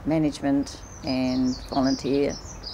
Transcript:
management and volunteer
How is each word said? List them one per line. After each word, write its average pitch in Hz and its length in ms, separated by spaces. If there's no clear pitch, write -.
management 143 760
and 127 520
volunteer 139 680